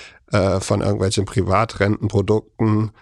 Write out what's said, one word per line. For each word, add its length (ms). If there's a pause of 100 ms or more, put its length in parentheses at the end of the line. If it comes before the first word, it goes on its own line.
(320)
äh, 280
von 220
irgendwelchen 440
Privatrentenprodukten 1700 (100)